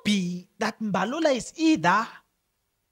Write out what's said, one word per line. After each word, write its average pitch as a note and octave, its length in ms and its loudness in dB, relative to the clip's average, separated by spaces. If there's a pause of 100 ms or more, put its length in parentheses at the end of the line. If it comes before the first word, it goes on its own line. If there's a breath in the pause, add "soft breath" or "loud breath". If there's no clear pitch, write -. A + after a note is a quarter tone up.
be F3+ 440 -2 (120)
that G#3+ 200 -4
Mbalula A3+ 560 0
is - 200 -8
either A3 520 2 (840)